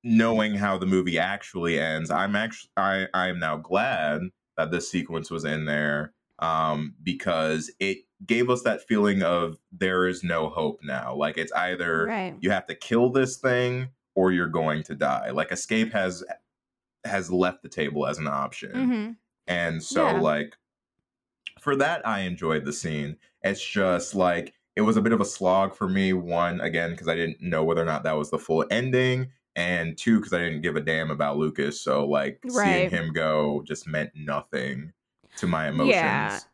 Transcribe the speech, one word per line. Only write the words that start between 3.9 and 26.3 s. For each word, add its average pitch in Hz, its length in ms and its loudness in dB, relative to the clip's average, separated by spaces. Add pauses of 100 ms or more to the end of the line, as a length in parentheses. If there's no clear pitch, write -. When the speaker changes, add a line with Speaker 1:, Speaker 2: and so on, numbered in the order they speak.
Speaker 1:
that 80 120 0
this 85 200 -2
sequence 82 400 -4
was 80 160 -6
in 78 180 -2
there, 76 480 -2 (280)
um, 78 640 0
because 80 680 -2 (100)
it 98 180 -2 (280)
gave 120 240 2
us 123 140 2
that 113 220 0
feeling 104 360 4
of 85 340 0 (160)
there 92 340 2
is 87 160 -2
no 82 280 0
hope 78 340 -4
now. 64 300 -6
Like, 76 240 -2
it's 80 140 -6
either 85 540 0
Speaker 2:
Right. 190 340 -4
Speaker 1:
you 90 100 0
have 95 160 0
to 82 80 -8
kill 120 360 2
this 131 280 0
thing 123 500 0 (260)
or 92 160 4
you're 87 180 2
going 78 360 0
to - 100 -8
die. 67 360 0
Like, 73 200 -2
escape 110 440 0
has, 92 280 -2 (840)
has 95 260 -2
left 90 300 2
the - 80 -16
table 73 360 -2
as 73 120 -2
an 76 100 -4
option. 69 440 -6
Speaker 2:
Mm-hmm. 247 380 0 (360)
Speaker 1:
And - 360 -2
so, - 240 2
Speaker 2:
Yeah. 80 140 2
Speaker 1:
like, 76 360 0 (1040)
for 143 160 0
that, 147 300 2
I 107 140 0
enjoyed 85 460 -2
the 73 60 -4
scene. 76 440 -4 (260)
It's 98 240 -2
just, 92 480 0
like, 90 380 2 (240)
it 104 60 4
was 107 160 4
a 104 40 2
bit 113 100 4
of 110 80 2
a 101 40 2
slog 95 500 2
for 98 140 -4
me. 95 240 2
One, 87 480 0